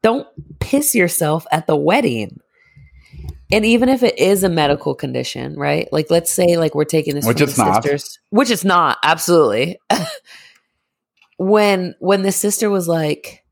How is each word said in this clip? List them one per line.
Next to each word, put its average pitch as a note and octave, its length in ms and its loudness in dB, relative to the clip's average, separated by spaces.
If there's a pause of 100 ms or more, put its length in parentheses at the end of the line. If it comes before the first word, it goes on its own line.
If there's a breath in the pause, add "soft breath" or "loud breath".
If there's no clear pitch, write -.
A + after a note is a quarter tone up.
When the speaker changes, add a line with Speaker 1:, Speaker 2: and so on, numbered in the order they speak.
Speaker 1:
Don't A#3 260 0 (320)
piss - 360 -2
yourself E3 560 0
at D#3+ 160 -2
the D#3 80 2
wedding. D3 640 0 (1120 loud breath)
And G#3+ 140 2
even A#3+ 240 4
if B3+ 140 2
it - 160 0
is F#3+ 240 2
a F#3+ 60 2
medical D3 440 0
condition, C3 640 -8
right? C#3+ 340 -4
Like, D#3 200 -2
let's E3+ 200 2
say, F3 260 2
like, D#3+ 180 -2
we're D3+ 100 0
taking D3+ 300 -2
this C#3+ 100 -4
Speaker 2:
Which A#2 140 0
Speaker 1:
from D3 100 4
Speaker 2:
it's C3 80 -4
Speaker 1:
the A2+ 80 2
Speaker 2:
not. G2+ 180 2
Speaker 1:
sisters. C#3+ 360 -6 (100)
Which A#3+ 220 2
it's F#3 120 -2
not, F3 400 2
absolutely. D#3 800 2
<laughs> - 140 -2 (1400 loud breath)
When, G3 640 2
when F#3+ 240 2
the G3 100 0
sister G#3 360 -2
was F#3 200 -2
like D#3 640 -4